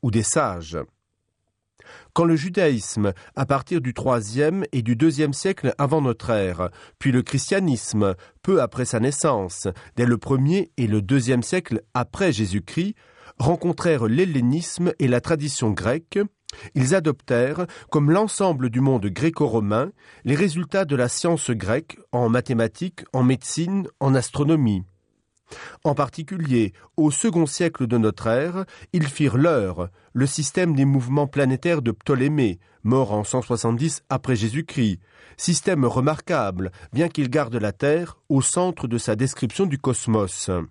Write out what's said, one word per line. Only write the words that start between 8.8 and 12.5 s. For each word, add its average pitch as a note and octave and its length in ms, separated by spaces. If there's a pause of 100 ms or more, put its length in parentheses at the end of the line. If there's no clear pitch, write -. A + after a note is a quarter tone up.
sa A#2 160
naissance, A#2 680 (300)
dès A#2+ 100
le A#2+ 100
premier C#3 600
et B2 100
le G#2+ 160
deuxième A#2+ 400
siècle F3 400 (100)
après D3 400
Jésus-Christ, G#2+ 640 (440)